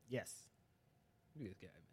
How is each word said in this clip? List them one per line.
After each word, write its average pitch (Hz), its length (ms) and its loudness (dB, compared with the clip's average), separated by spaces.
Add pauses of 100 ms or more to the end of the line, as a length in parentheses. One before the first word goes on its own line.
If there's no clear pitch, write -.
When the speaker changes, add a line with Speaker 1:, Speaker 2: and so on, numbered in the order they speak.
Speaker 1:
Yes. 123 240 4 (1000)
Speaker 2:
Look 143 120 0
at 90 40 0
this - 80 -8
guy, 92 80 -6
man. - 140 -14 (100)